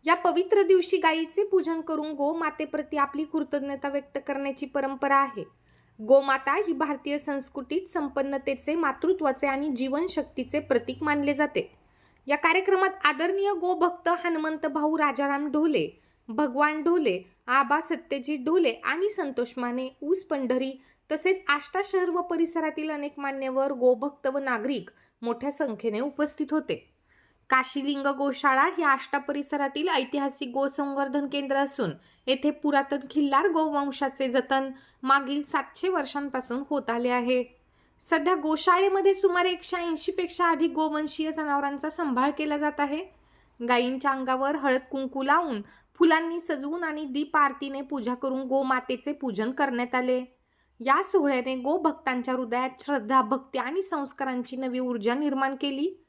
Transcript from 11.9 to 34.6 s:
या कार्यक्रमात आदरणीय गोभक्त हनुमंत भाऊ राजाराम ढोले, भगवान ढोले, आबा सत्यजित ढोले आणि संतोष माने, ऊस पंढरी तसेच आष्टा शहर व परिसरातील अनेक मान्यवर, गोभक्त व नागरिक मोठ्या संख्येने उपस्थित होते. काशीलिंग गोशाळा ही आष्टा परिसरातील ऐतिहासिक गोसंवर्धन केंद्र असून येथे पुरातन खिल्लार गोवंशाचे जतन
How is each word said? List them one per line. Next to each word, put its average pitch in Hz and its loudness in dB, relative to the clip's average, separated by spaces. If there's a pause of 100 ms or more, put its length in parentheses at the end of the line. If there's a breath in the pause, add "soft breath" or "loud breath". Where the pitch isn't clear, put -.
या 285 0
कार्यक्रमात 381 4 (140)
आदरणीय 359 2
गोभक्त 349 0 (160)
हनुमंत 311 -2
भाऊ 302 0
राजाराम 277 0
ढोले, 302 0 (260 soft breath)
भगवान 294 0
ढोले, 294 0 (140)
आबा 269 2
सत्यजित 294 -4
ढोले 311 2 (100)
आणि 359 0
संतोष 269 -4
माने, 254 -4
ऊस 359 0
पंढरी 262 -2 (300 soft breath)
तसेच 370 2
आष्टा 294 0
शहर 359 0
व 349 0
परिसरातील 320 -2
अनेक 285 -6
मान्यवर, 269 -2
गोभक्त 254 2
व 269 0
नागरिक 254 -2 (320 soft breath)
मोठ्या 233 -4
संख्येने 226 -4
उपस्थित 294 -2
होते. 302 -4 (560 soft breath)
काशीलिंग 277 0
गोशाळा 277 2
ही 339 0
आष्टा 277 2
परिसरातील 285 -2
ऐतिहासिक 277 -2
गोसंवर्धन 277 0
केंद्र 277 -2
असून 269 0 (360 soft breath)
येथे 269 2
पुरातन 285 0 (160)
खिल्लार 285 4
गोवंशाचे 285 0
जतन 269 0 (340 loud breath)